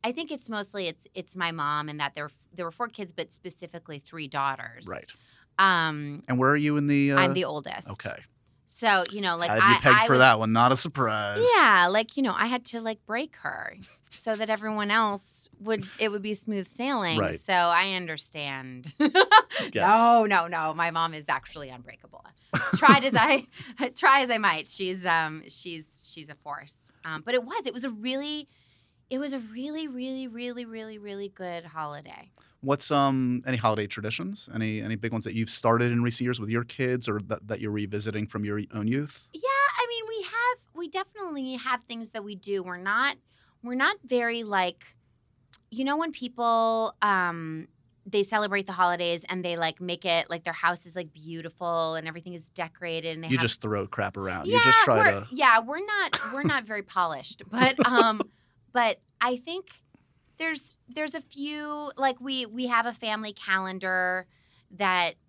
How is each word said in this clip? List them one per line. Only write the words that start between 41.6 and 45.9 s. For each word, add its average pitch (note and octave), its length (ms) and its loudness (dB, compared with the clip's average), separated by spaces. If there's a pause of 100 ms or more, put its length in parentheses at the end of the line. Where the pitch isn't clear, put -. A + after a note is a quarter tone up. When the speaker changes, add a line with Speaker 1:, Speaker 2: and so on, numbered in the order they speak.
Speaker 1:
things A3+ 240 -12
that G#3+ 140 -10
we G#3 100 -12
do. G3 260 -6
We're F3+ 160 -10
not, G#3+ 380 0 (480)
we're B3 120 -8
not D4+ 200 0 (100)
very, A#3 380 0
like, F#3+ 400 -2 (880)
you A#3 140 -4
know, C#4 120 0